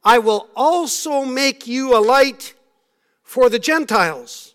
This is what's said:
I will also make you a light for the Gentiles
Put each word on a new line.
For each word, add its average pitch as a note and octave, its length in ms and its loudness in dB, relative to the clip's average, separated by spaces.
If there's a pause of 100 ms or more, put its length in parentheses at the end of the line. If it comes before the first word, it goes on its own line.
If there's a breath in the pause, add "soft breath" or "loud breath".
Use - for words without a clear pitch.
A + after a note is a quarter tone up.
I A#3 160 4
will G#3+ 360 -2
also D4 680 -2
make C4 400 -4
you B3 320 0
a - 0 -
light C4 560 2 (720)
for B3 260 2
the A3+ 80 0
Gentiles G#3+ 960 -2